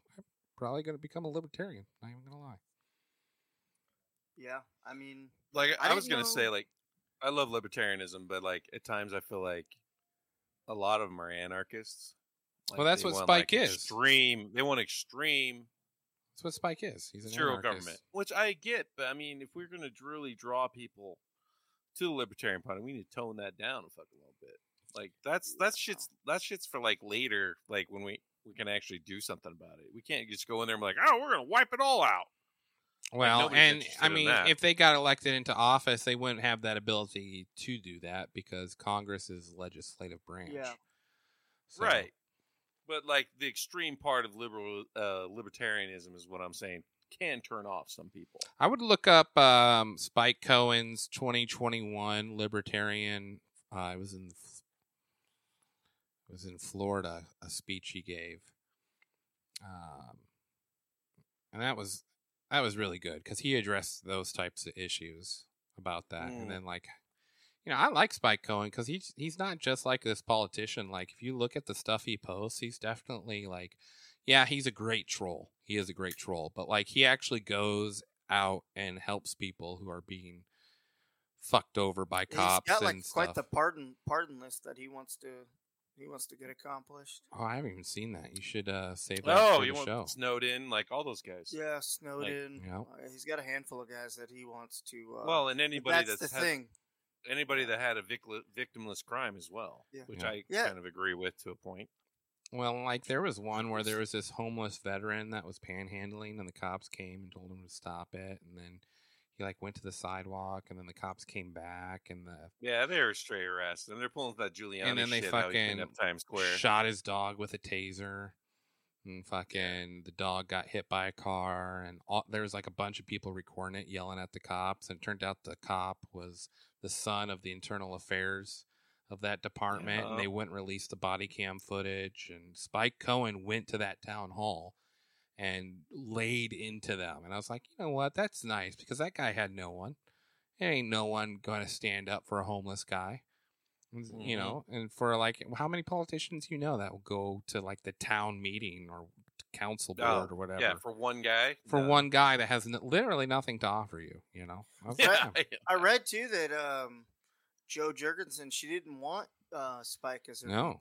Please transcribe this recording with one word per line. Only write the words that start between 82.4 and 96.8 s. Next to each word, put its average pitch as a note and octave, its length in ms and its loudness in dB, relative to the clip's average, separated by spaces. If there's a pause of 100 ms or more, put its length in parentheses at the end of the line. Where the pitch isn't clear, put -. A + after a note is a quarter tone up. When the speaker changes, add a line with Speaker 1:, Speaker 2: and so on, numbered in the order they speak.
Speaker 2:
got, G#3 140 6
like, F#3 140 4
Speaker 1:
and F#2 120 -12
Speaker 2:
quite F3 180 2
Speaker 1:
stuff. F3+ 100 -8
Speaker 2:
the D3 80 0
pardon, D3+ 600 0
pardon D3 360 -2
list B2+ 240 -12
that C3+ 140 -12
he C3 100 -12
wants C3+ 300 -14
to, B2+ 280 -16 (500)
he D#3 120 -18
wants C#3 180 -10
to - 100 -20
get C3 140 -16
accomplished. C#3 720 -16 (100)
Speaker 1:
Oh, A2 120 -6
I A2+ 120 -2
haven't C3+ 160 -6
even F#2 120 -14
seen A2 280 -8
that. F2 240 -12
You G2 60 -10
should, G2+ 260 -6
uh, F#2+ 280 -4
save G2 280 -6
that E3 140 6
Speaker 3:
Oh, G#3 200 8
Speaker 1:
for C3 60 4
Speaker 3:
you C3 80 2
Speaker 1:
the C#3 40 -4
Speaker 3:
want C#3+ 120 -4
Speaker 1:
show. G#2+ 180 -2
Speaker 3:
Snowden, B2 640 -2
like, G#2+ 200 0
all C#3 140 -4
those B2 180 -8
guys. F2+ 300 -14
Speaker 2:
Yeah, D#3 220 -4
Speaker 3:
Like D3 100 -6
Speaker 2:
Snowden. C#3+ 800 -6
Speaker 1:
Yep. F#2+ 280 -8
Speaker 2:
Uh, C3 160 -16
he's C3 160 -16
got D3+ 140 -6
a C#3+ 60 -8
handful C3+ 360 -8
of A#2 80 -12
guys A#2+ 280 -12
that A#2+ 140 -16
he B2 140 -18
wants A#2 380 -14
to, A2+ 360 -14
uh, A2+ 60 -8
Speaker 3:
Well, D#3 240 2
and C3 100 0
Speaker 2:
but D3 60 4
Speaker 3:
anybody D3 420 2
Speaker 2:
that's G#2+ 140 -2
Speaker 3:
that's C#3 120 -4
Speaker 2:
the C3 60 -2
Speaker 3:
had C3 60 2
Speaker 2:
thing. C#3 240 0 (600)